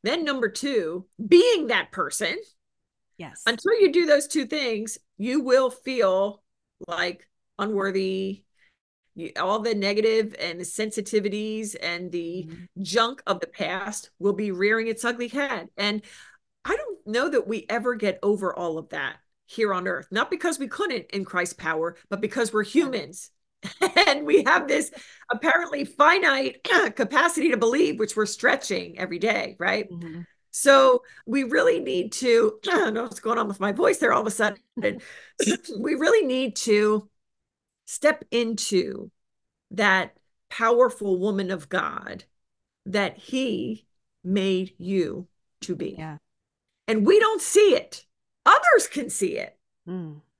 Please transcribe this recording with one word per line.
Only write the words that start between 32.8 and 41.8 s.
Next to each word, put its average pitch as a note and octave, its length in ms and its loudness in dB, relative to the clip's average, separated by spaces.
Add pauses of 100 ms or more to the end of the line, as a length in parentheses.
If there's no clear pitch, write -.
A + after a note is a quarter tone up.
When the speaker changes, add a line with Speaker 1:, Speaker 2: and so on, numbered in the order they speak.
Speaker 1:
know A3+ 80 -4
what's A#3+ 160 -10
going A3+ 200 -2
on A3 100 -2
with G3 100 -8
my G3+ 140 -2
voice C#4+ 260 2
there A#3+ 140 2
all - 80 4
of A3 80 -2
a - 20 -2
sudden. G#3 300 -2 (200)
<clears throat> G#3 200 -2 (760)
We A3 180 -2
really F4+ 320 4
need B3+ 300 -2
to G#3+ 520 2 (800)
step D4+ 420 0
into A3 800 -2 (600)
that F#3+ 440 0 (360)
powerful A3+ 680 2
woman F#3+ 320 -2
of E3 200 -8
God - 540 -6 (600)